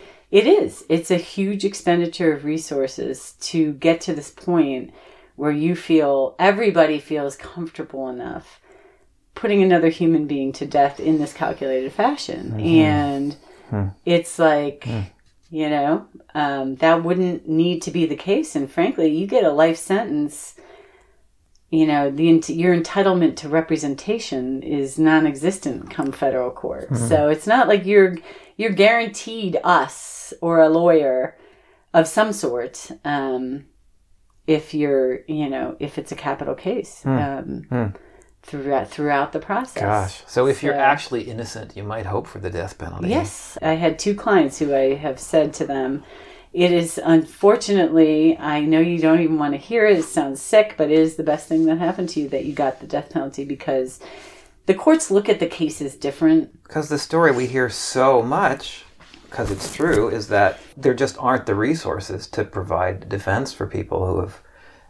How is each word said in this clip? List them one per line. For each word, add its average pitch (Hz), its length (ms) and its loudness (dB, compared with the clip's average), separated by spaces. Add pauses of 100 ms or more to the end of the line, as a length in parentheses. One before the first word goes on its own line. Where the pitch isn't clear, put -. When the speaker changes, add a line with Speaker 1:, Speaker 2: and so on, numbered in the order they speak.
(300)
Speaker 1:
it 208 160 6
is. - 440 4
It's 165 200 0
a 185 60 2
huge 196 480 -4
expenditure 175 720 0
of 143 100 -10
resources 139 960 -6
to 160 340 0
get 165 280 0
to 170 120 -4
this 147 160 -12
point 143 600 -2 (440)
where 147 160 -2
you 156 240 0
feel, 139 640 2
everybody 180 600 2
feels 143 380 -6
comfortable 156 720 -12
enough 123 520 -14 (760)
putting 208 260 2
another 175 260 4
human 160 380 2
being 139 260 -4
to 139 140 -8
death 143 320 2
in 156 220 0
this 147 120 -4
calculated 135 600 -4
fashion. - 640 -4
Speaker 2:
Mm-hmm. 107 40 -6
Speaker 1:
And 147 760 2 (340)
Speaker 2:
Hmm. 101 180 -2 (160)
Speaker 1:
it's 170 320 0
like, 147 460 2
Speaker 2:
Hmm. 117 200 -6 (460)
Speaker 1:
you 156 220 -4
know, 151 360 0 (280)
um, 139 420 -4
that 165 280 4
wouldn't 180 440 -2
need 165 340 0
to 165 100 -8
be 165 120 2
the 143 120 -2
case. 214 400 -2
And 139 120 -2
frankly, 170 480 2
you 190 120 -2
get 202 160 2
a 156 80 4
life 160 240 4
sentence, 151 800 -4 (1120)
you 160 160 4
know, 143 240 2
the 151 180 2
ent-, 165 200 6
your 170 280 2
entitlement 180 600 2
to 156 120 -12
representation 147 1160 -4
is 139 340 -4
non-existent 156 880 2
come 139 220 -6
federal 131 400 -2
court. - 400 -10
Speaker 2:
Mm-hmm. 117 160 -2
Speaker 1:
So 147 220 4
it's 156 180 0
not 233 220 4
like 196 180 2
you're, 190 300 6 (400)
you're 214 160 -2
guaranteed 220 880 0
us - 800 0
or 170 200 2
a 160 80 8
lawyer 156 680 2 (580)
of 165 140 6
some 220 240 0
sort, 123 580 -6 (140)
um, 135 600 -4 (840)
if 156 260 0
you're, 135 520 0
you 151 220 -4
know, 131 300 -6
if 147 200 -8
it's 147 120 -12
a 143 60 -10
capital 139 400 -6
case, - 480 -8
Speaker 2:
Hmm. 135 140 0
Speaker 1:
um, 135 500 -6
Speaker 2:
Hmm. 120 180 -2 (560)
Speaker 1:
throughout, 139 460 -4
throughout 147 440 -2
the 160 80 -4
process. 233 420 -6
Speaker 2:
Gosh. 101 440 -2
So 123 200 0
if 139 160 0
you're 143 100 0
Speaker 1:
So 139 80 -2
Speaker 2:
actually 135 440 0
innocent, 113 520 -12
you 101 60 -12
might 104 240 -8
hope 95 200 -4
for - 120 -16
the 98 100 -8
death 87 300 -8
penalty. 87 300 -8
Speaker 1:
Yes. - 520 -4
I 160 140 0
had 160 240 0
two 202 160 -2
clients 190 440 2
who 143 160 0
I 135 200 2
have 143 260 -6
said 156 340 0
to - 120 -6
them, 135 360 -4 (520)
"It 180 180 4
is, 170 320 0
unfortunately, 160 1300 4
I 151 220 -2
know 156 200 2
you 175 200 2
don't 160 200 4
even 160 180 0
want 147 140 -2
to 139 60 -6
hear 220 280 0
it. 202 120 6
It 160 60 -2
sounds 139 360 -4
sick, 214 380 2
but 151 120 2
it 156 80 6
is 160 180 2
the 160 80 -6
best 151 220 -2
thing 160 200 2
that 160 120 2
happened 180 320 -2
to - 100 -4
you 143 100 -4
that 135 160 -4
you 143 80 -8
got 139 260 -2
the - 60 -18
death 143 240 -6
penalty," 135 340 -6
because 135 560 -4 (640)
the 190 100 2
courts 320 360 2
look 202 180 2
at - 120 2
the 170 60 -2
cases 151 480 -6
different. 160 540 2 (200)
Speaker 2:
'Cause 151 200 -6
the 147 100 -2
story 160 340 4
we 123 140 0
hear 127 220 0
so 131 540 2
much, 143 640 -2 (420)
'cause - 220 -6
it's - 240 -8
true, 127 340 2
is 110 200 -6
that 101 300 2 (160)
there 127 200 2
just 135 260 -2
aren't 127 240 0
the 104 100 -2
resources 107 760 -4
to - 160 -6
provide 92 640 -4
defense 113 420 -4
for 95 140 -8
people 90 400 -4
who 90 140 -2
have 92 200 -10 (500)